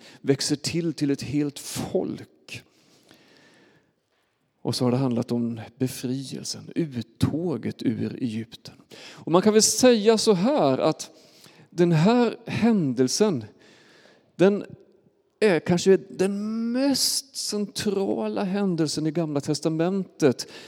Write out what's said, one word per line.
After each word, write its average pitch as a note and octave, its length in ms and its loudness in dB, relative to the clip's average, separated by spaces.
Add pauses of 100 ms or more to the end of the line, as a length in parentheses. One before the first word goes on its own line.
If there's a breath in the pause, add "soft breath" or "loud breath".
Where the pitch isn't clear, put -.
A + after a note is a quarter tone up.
(200 loud breath)
växer C#3 360 0
till, E3 380 -4
till C#3+ 160 -2
ett C#3 120 -4
helt C#3+ 360 -4
folk. - 1040 -8 (2000 soft breath)
Och C3 140 -4
så C3 80 -2
har B2 60 2
det A#2+ 60 2
handlat A#2+ 360 -2
om A#2 280 -4 (180)
befrielsen, C3 960 -8
uttåget C#3 1080 -4
ur A2 400 -4
Egypten. A2+ 520 -10 (360 loud breath)
Och - 220 -8
man F3+ 100 6
kan G#3+ 100 4
väl G#3+ 100 6
säga A3+ 560 4
så A3 140 2
här, F3+ 460 2
att - 320 0 (680 soft breath)
den F3 160 4
här A3 440 4 (100)
händelsen, C3+ 1000 0 (920 soft breath)
den G3 280 4 (760)
är F#3+ 200 4
kanske F3+ 360 4
den G#3+ 760 -4
mest C4 640 -2
centrala G#3 1080 -4
händelsen F3 600 0
i D#3+ 40 -2
Gamla D3+ 300 -2
testamentet, D#3+ 1080 0 (220 loud breath)